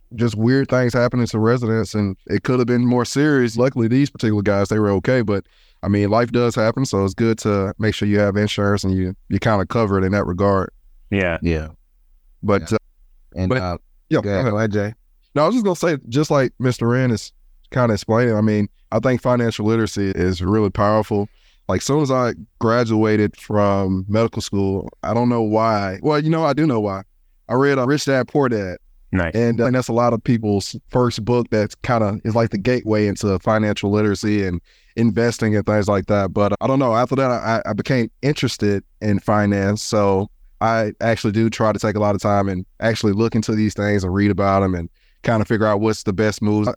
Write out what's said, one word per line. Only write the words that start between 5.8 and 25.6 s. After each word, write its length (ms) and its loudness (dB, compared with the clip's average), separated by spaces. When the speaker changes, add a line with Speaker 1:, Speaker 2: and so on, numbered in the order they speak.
Speaker 1:
I 60 -6
mean, 240 2
life 200 2
does 220 2
happen, 320 0
so 180 0
it's 120 -2
good 240 2
to 400 0
make 160 0
sure 120 -2
you 120 2
have 180 2
insurance 460 0
and 120 0
you, 200 -2
you 100 0
kinda 260 0
covered 380 0
in 80 0
that 160 0
regard. 420 0
Speaker 2:
Yeah. 320 0
Speaker 3:
Yeah. 280 -2
Speaker 1:
But, 180 2
Speaker 3:
Yeah. 40 0
Speaker 1:
uh, 40 0
Speaker 3:
And, 140 -2
Speaker 1:
but 80 0
Speaker 3:
uh, 200 -4
Speaker 1:
yeah, 120 0
Speaker 3:
go 80 -4
ahead. 160 0
Speaker 1:
go 40 0
ahead. 20 -2
Speaker 3:
Go 60 -2
ahead, 140 0
Jay. 40 -14
Speaker 1:
No, 80 2
I 40 4
was 80 0
just 100 0
gonna 100 0
say, 220 -2
just 220 0
like 280 0
Mister 280 -2
Wren 240 0
is 200 -6
kinda 220 0
explaining, 420 0
I 60 2
mean, 280 2
I 80 0
think 220 0
financial 440 0
literacy 460 0
is 320 -2
really 260 2
powerful. 580 0
Like, 140 -2
soon 200 0
as 100 0
I 220 0
graduated 760 2
from 720 0
medical 340 0
school, 480 -4
I 100 -2
don't 140 0
know 140 0
why. 600 0